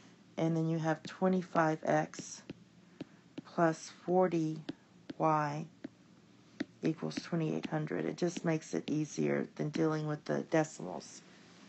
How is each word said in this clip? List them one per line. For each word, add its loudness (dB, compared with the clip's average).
and 2
then 2
you 2
have 0
twenty-five 2
X 0
plus 0
forty 2
Y 0
equals -2
twenty-eight -2
hundred. -2
It -2
just -2
makes 0
it -2
easier 0
than -2
dealing 0
with -4
the 0
decimals. -2